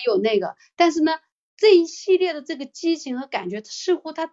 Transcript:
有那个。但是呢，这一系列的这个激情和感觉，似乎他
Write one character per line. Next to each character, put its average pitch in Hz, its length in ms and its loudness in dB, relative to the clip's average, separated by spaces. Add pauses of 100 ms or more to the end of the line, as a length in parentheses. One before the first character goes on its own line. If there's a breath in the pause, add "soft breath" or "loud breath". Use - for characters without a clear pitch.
有 381 140 2
那 214 200 0
个。 180 160 -6 (200 soft breath)
但 339 160 4
是 320 100 -2
呢， 320 120 2 (440)
这 415 180 6
一 339 120 6
系 - 300 0
列 359 160 0
的 294 100 -10
这 330 120 -10
个 269 120 -10
激 330 300 -2
情 254 220 -8
和 269 60 -10
感 196 240 -8
觉， 214 160 -8
似 - 300 -4
乎 311 180 -10
他 320 200 -6